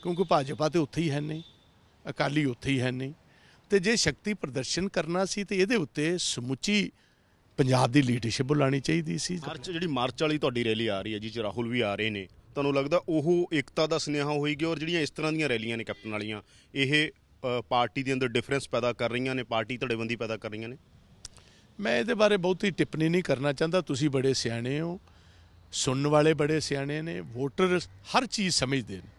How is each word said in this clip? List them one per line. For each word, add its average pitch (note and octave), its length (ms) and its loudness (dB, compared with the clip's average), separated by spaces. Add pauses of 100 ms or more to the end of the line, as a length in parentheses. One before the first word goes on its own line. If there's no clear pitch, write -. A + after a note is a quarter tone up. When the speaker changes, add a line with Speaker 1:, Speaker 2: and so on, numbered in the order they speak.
Speaker 1:
ਕਿਉਂਕਿ F3 200 0
ਭਾਜਪਾ D3+ 460 2
ਤੇ E3+ 100 2
ਉੱਥੇ D3+ 220 -2
ਹੀ D#3+ 100 0
ਹੈ C#3+ 100 -2
ਨਹੀਂ, D#3 200 -6 (680)
ਅਕਾਲੀ C#3+ 360 0
ਉੱਥੇ C3+ 260 -2
ਹੀ C3 100 2
ਹੈ B2+ 100 0
ਨਹੀਂ, C3 220 -6 (560)
ਤੇ G3+ 100 4
ਜੇ G#3 160 2
ਸ਼ਕਤੀ F3+ 380 0
ਪ੍ਰਦਰਸ਼ਨ C#3+ 540 -4
ਕਰਨਾ F3 380 -2
ਸੀ G3+ 180 -4
ਤੇ F#3+ 180 0
ਇਹਦੇ G3+ 140 4
ਉੱਤੇ D#3+ 420 0
ਸਮੁੱਚੀ D#3+ 760 -2 (640)
ਪੰਜਾਬ B2+ 340 4
ਦੀ C#3+ 100 6
ਲੀਡਰਸ਼ਿਪ A#2+ 440 0
ਬੁਲਾਉਣੀ C#3 340 2
ਚਾਹੀਦੀ D#3+ 380 -2
ਸੀ। F3+ 180 -4
Speaker 2:
ਮਾਰਚ, D#3+ 360 -10
ਜਿਹੜੀ E3+ 160 -4
ਮਾਰਚ B2+ 340 -2
ਵਾਲੀ D3+ 160 2
ਤੁਹਾਡੀ B2 260 0
ਰੈਲੀ A2+ 240 2
ਆ G2 140 0
ਰਹੀ G#2+ 120 -6
ਹੈ, G#2 60 -4
ਜਿਹ A2 120 -8
'ਚ A2+ 80 -6
ਰਾਹੁਲ A2 280 -4
ਵੀ A#2+ 140 0
ਆ G2+ 140 0
ਰਹੇ G#2+ 140 0
ਨੇ, G2 180 -6 (220)
ਤੁਹਾਨੂੰ C#3 260 0
ਲੱਗਦਾ C#3 340 2
ਉਹ E3+ 440 2
ਏਕਤਾ D#3 340 0
ਦਾ D#3+ 100 0
ਸੁਨੇਹਾ D3 280 -2
ਹੋਏਗੀ? D3 400 0
ਔਰ E3 140 -2
ਜਿਹੜੀਆਂ E3 220 -2
ਇਸ C#3+ 100 -2
ਤਰ੍ਹਾਂ D#3 200 -2
ਦੀਆਂ D#3 180 0
ਰੈਲੀਆਂ A#2 280 -2
ਨੇ A2+ 60 -6
ਕੈਪਟਨ G#2+ 280 -8
ਵਾਲੀਆਂ, G#2+ 300 -6 (340)
ਇਹ, C#3+ 360 2
ਅ, - 500 -6
ਪਾਰਟੀ B2 420 0
ਦੇ C3 100 0
ਅੰਦਰ C3 140 0
ਡਿਫਰੈਂਸ B2 420 0
ਪੈਦਾ A#2+ 240 2
ਕਰ A#2+ 180 -2
ਰਹੀਆਂ B2+ 240 -2
ਨੇ, B2+ 80 -4
ਪਾਰਟੀ A2+ 340 -2
ਧੜੇਬੰਦੀ A2+ 380 -2
ਪੈਦਾ A2 220 -4
ਕਰ A2 120 -8
ਰਹੀਆਂ A2 200 -10
ਨੇ? C3 80 -14 (1000)
Speaker 1:
ਮੈਂ A#3 200 0
ਇਹਦੇ A#3 140 0
ਬਾਰੇ G#3 240 4
ਬਹੁਤੀ F#3 340 0
ਟਿੱਪਣੀ D#3 380 0
ਨਹੀਂ F3 140 2
ਕਰਨਾ C#3+ 300 0
ਚਾਹੁੰਦਾ। E3+ 280 2
ਤੁਸੀਂ D3 280 0
ਬੜੇ C3 240 2
ਸਿਆਣੇ A#2+ 480 -2
ਹੋ, E3+ 180 -6 (720)
ਸੁਣਨ C3+ 360 0
ਵਾਲੇ D3+ 260 6
ਬੜੇ D3+ 260 2
ਸਿਆਣੇ C#3+ 420 -4
ਨੇ, E3+ 180 -6
ਵੋਟਰ D#3+ 680 0
ਹਰ - 400 -2
ਚੀਜ਼ F#3+ 300 -2
ਸਮਝਦੇ B2 420 -2
ਨੇ। F2 220 -16